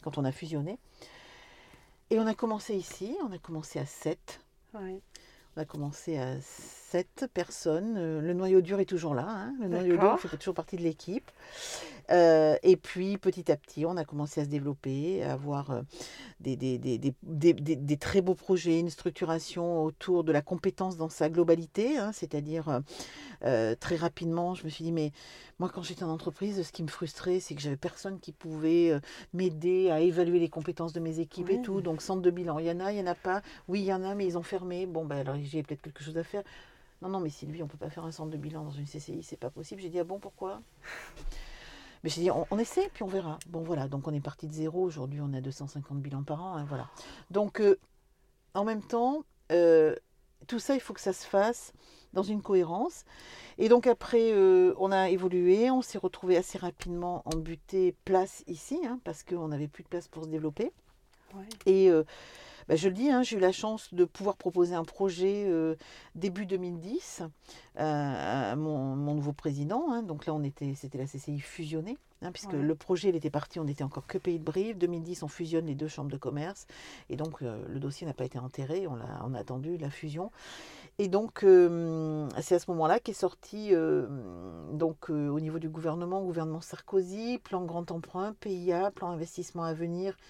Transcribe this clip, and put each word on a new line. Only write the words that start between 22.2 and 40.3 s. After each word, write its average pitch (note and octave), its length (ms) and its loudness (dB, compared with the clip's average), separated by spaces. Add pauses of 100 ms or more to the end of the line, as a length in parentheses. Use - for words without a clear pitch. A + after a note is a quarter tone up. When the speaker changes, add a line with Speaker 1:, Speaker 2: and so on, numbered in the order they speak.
Speaker 1:
euh, C3 100 2 (640)
euh, A2+ 320 2
très - 220 -2
rapidement, E3+ 580 -2
je - 80 -10
me D#3 60 -6
suis D#3+ 160 -8
dit, « E3 80 -2
Mais D3+ 180 0 (480)
moi, F3+ 140 -2
quand F3+ 80 -8
j'étais F3 220 -10
en E3+ 60 -2
entreprise, F#3+ 540 -4
ce - 80 -10
qui - 100 -10
me D#3+ 60 -2
frustrait, F3+ 540 -4
c'est D3+ 140 -10
que C#3+ 60 -10
j'avais C#3+ 140 -2
personne F3+ 460 -8
qui E3 100 -14
pouvait, D#3+ 600 2
euh, C#3+ 100 2 (320)
m'aider F3+ 580 2
à D#3 80 4
évaluer F3 400 4
les E3+ 100 4
compétences E3 440 -6
de E3+ 80 -4
mes D#3+ 180 -2
équipes F3 300 -4
et G3+ 80 4
Speaker 2:
Oui. B3 40 -2
Speaker 1:
tout. » G3 200 -2
Donc, D#3+ 200 -4
centre F#3+ 200 -2
de F3 100 6
bilan, E3+ 280 -2
il E3 80 -2
y E3+ 40 2
en F3 80 -4
a, G3 140 -2
il G#3 60 -2
y - 20 -2
en F#3 60 -2
a F3 80 0
pas. F#3+ 260 -2 (260)
Oui, G3 140 0
il F#3+ 40 -2
y F#3+ 80 2
en F#3 120 -2
a, G3 100 -4
mais G3+ 100 0
ils F3 120 0
ont E3+ 60 -2
fermé. F3+ 420 -4
Bon, E3 180 -4
ben, C#3+ 140 -4
alors, C#3 260 -4
j'ai D3 180 -4
peut-être - 200 -8
quelque C#3+ 240 -16
chose D#3 120 -8
à E3 60 -2
faire. « G3+ 200 -6 (580)
Non, F#3 80 -8
non, F#3+ 100 -4
mais E3 100 -4
Sylvie, D3+ 340 -10
on D3 40 -6
peut D3+ 100 -14
pas D#3 120 -10
faire D#3+ 160 -10
un D#3+ 80 -10
centre D#3 180 -10
de D#3 60 -6
bilan D3+ 260 -8
dans D3+ 80 -10
une C#3+ 160 -8
C D3+ 140 -12
C - 100 -14
I, - 120 -8
c'est - 120 -16
pas - 140 -8
possible. » G3 340 -14
J'ai F3 60 -8
dit, « F3 100 -2
Ah E3+ 60 0
bon, F#3+ 140 -8
pourquoi ? » G3+ 420 -10 (1400)